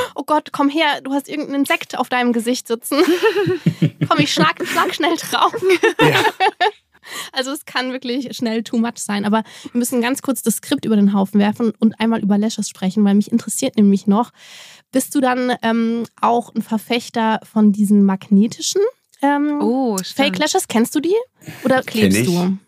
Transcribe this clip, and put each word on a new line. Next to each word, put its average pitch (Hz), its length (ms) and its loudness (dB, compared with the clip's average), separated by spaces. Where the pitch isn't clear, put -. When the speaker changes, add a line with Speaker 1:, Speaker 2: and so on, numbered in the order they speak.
Speaker 1:
"Oh 285 80 -8
Gott, 302 300 -2
komm 277 160 0
her, 294 340 0
du 269 100 -8
hast 277 140 -4
irgendeinen 285 360 -6
Insekt - 340 -4
auf 247 100 -2
deinem 247 240 0
Gesicht 233 380 -4
sitzen." 233 300 -2
<laughs> 349 1080 0
"Komm, 320 120 2
ich - 140 0
schlag, 330 320 0
schlag 370 300 -2
schnell 339 220 0
drauf." - 360 0
Speaker 2:
Ja. 415 300 4
Speaker 1:
<laughs> - 40 -2
Also 269 180 -4
es - 140 -10
kann 254 260 -4
wirklich 247 440 -6
schnell 226 280 -2
too 240 160 -4
much 226 180 -2
sein. 208 280 -4
Aber 214 180 2
wir 240 60 -6
müssen 240 240 0
ganz 247 220 -2
kurz 262 180 -2
das 220 140 0
Skript - 300 -4
über 220 100 0
den 202 180 4
Haufen 202 260 0
werfen 214 380 0
und 220 220 0
einmal 226 200 0
über 202 200 2
Lashes 214 280 -2
sprechen, 202 380 -2
weil 202 80 4
mich 202 180 2
interessiert 233 440 -2
nämlich 202 320 4
noch, 208 240 2
bist - 220 -2
du 294 80 0
dann, 247 400 0
ähm, 226 460 0
auch 233 360 0
ein 220 80 -2
Verfechter 220 800 -2
von 214 280 4
diesen 202 340 4
magnetischen, 196 760 0
ähm, 285 400 0
Speaker 3:
Oh, 233 380 0
stimmt. - 160 -10
Speaker 1:
Fake 190 240 0
Lashes? 311 280 0
Kennst 226 280 0
du 302 40 -2
die? 330 140 0
Oder 262 200 2
Speaker 2:
Kenn 214 260 2
Speaker 1:
klebst 190 80 2
Speaker 2:
ich. 120 80 2
Speaker 1:
du? 180 320 0